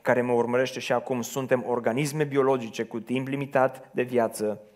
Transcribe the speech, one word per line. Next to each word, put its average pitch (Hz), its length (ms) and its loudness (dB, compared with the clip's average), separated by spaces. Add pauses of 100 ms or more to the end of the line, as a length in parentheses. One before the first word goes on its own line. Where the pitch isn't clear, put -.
care 123 200 4
mă 123 100 0
urmărește 123 480 2
și - 120 -4
acum. 120 300 -2
Suntem 127 460 0
organisme 123 560 0
biologice 135 600 0
cu 113 160 -8
timp 127 280 -4
limitat 135 640 0
de 127 100 -2
viață 110 600 0 (140)